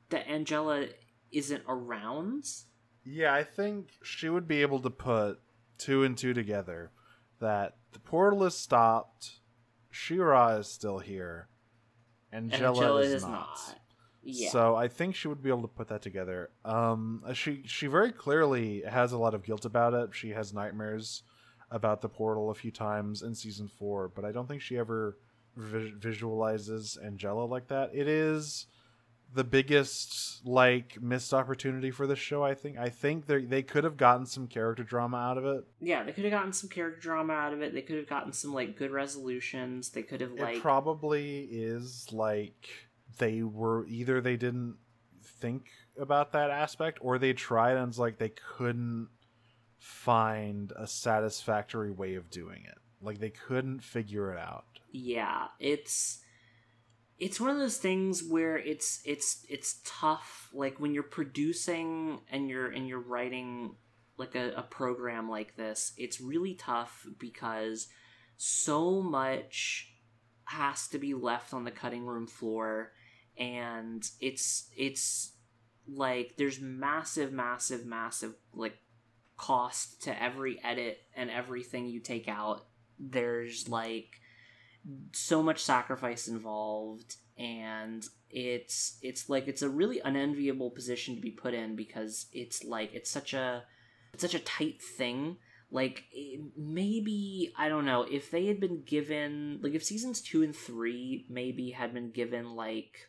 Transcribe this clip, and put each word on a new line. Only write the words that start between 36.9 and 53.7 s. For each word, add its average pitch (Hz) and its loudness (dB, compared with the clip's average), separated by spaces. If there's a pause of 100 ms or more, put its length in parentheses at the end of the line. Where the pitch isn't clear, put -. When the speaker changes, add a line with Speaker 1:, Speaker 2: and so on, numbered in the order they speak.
Speaker 1:
drama 160 0
out 147 0
of 147 -4
it. 131 -4
They 131 -4
could 156 -4
have 147 -4
gotten 143 -4
some, 143 -4
like, 120 -2
good 135 -2
resolutions. 127 -4
They 120 -6
could 131 -6
have, 127 -4
Speaker 2:
It 120 -6
Speaker 1:
like, 120 -2
Speaker 2:
probably 147 2 (100)
is, 117 -4
like, 107 0 (500)
they 113 2
were, 113 0
either 123 2
they 123 2
didn't 123 -2 (640)
think 127 -4 (320)
about 143 4
that 147 4
aspect, 151 0
or 127 4
they 131 6
tried 123 6
and 127 2
it's 117 -8
like 117 2
they 110 0 (220)
couldn't 120 0 (720)
find 107 2
a 110 -6
satisfactory 107 0
way 95 -4
of 87 -10
doing 85 -12
it. - -20 (240)
Like, 104 -6
they 107 -4
couldn't 131 -2